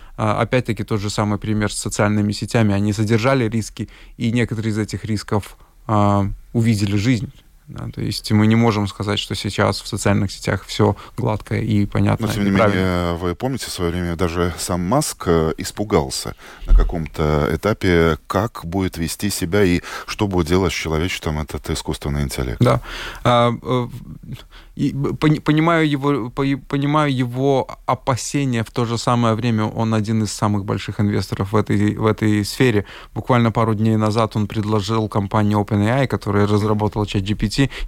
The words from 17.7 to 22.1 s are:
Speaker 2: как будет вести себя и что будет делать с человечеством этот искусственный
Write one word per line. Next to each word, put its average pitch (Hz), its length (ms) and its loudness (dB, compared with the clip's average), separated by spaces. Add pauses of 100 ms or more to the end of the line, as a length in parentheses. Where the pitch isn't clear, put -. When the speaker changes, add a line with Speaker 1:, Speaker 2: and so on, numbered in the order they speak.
Speaker 2:
как 101 360 -2
будет 92 340 -2
вести 85 320 -4
себя 95 340 0
и 87 160 4 (260)
что - 220 -2
будет 92 180 0
делать 90 260 2
с - 40 -4
человечеством 78 640 -2
этот - 300 -8
искусственный 73 520 -4